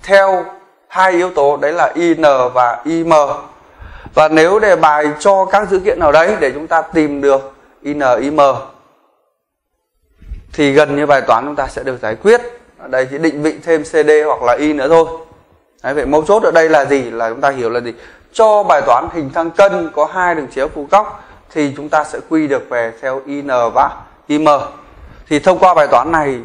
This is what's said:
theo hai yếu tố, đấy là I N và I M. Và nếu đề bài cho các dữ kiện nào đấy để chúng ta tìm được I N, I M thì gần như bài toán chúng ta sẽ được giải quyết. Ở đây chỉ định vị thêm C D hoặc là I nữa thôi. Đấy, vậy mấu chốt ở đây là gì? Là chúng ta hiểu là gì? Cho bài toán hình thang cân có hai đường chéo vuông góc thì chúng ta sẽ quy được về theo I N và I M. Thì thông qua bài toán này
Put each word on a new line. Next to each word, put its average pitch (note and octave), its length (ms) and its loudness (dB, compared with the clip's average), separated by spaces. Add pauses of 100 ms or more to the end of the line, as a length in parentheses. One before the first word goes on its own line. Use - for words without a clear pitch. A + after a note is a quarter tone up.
theo G3 420 2 (440)
hai F#3 220 2
yếu F3+ 220 -2
tố, C#3+ 240 2
đấy C#3+ 160 -2
là E3+ 220 0
I E3 200 0
N D#3+ 80 -4 (300)
và A#2+ 320 0
I E3 180 -2
M. E3 100 0 (1000)
Và D#3 140 4
nếu D#3+ 320 4
đề G#3 160 2
bài D3+ 300 2 (140)
cho F#3+ 260 2
các G3 240 0
dữ F#3+ 100 0
kiện F#3 200 -2
nào D#3 120 2
đấy E3+ 280 2
để C#3 140 0
chúng D3+ 140 -10
ta E3 140 0
tìm D3+ 400 -2
được C3+ 320 0 (280)
I C#3+ 120 -8
N, D3 80 -6 (200)
I C#3 100 -4
M D#3 80 -2 (2250)
thì D3 180 0
gần C#3+ 240 2
như D3 100 -2
bài C#3+ 160 2
toán A#2+ 240 0
chúng D3 100 -8
ta C#3 120 -4
sẽ - 160 -12
được B2+ 180 -8
giải A2+ 140 -6
quyết. A3+ 260 2 (360)
Ở - 100 -20
đây C3 240 -2
chỉ C#3 60 -8
định D3+ 260 -2
vị D#3 200 -2
thêm D#3+ 200 0
C - 80 -14
D D3+ 180 2 (160)
hoặc B2+ 180 -2
là B2 100 2
I D3 200 -2
nữa C#3 140 -2
thôi. E3 200 4 (760)
Đấy, C3 100 -4
vậy C#3+ 120 -2
mấu D3+ 200 0
chốt G#3 180 2
ở F3 80 2
đây D#3+ 180 4
là D3 160 2
gì? C#3 160 0 (100)
Là A2+ 180 -4
chúng A#2+ 120 -10
ta C#3 80 2
hiểu B2+ 200 -4
là A#2+ 100 -4
gì? A#2+ 140 -10 (400)
Cho G#3+ 300 2
bài E3+ 220 2
toán C3+ 280 2
hình D3+ 200 -6
thang E3 180 -4
cân F#3 440 2
có D3 100 0
hai F3+ 300 -2
đường C#3+ 160 -8
chéo C3+ 160 -4
vuông D3+ 200 -10
góc G#3 360 0 (260)
thì D3 280 -4
chúng D3 120 -12
ta D3+ 140 0
sẽ B2+ 160 -10 (100)
quy D#3 180 0
được C3+ 220 -4
về A#2 320 -4
theo C3+ 240 -6
I C#3+ 160 -8
N C#3+ 60 -12 (260)
và C3+ 320 -2 (220)
I D3 100 -2
M. D#3 100 2 (800)
Thì D3 120 0
thông F3+ 200 2
qua F#3 140 4
bài D3+ 180 2
toán C3+ 200 2
này C#3+ 340 -2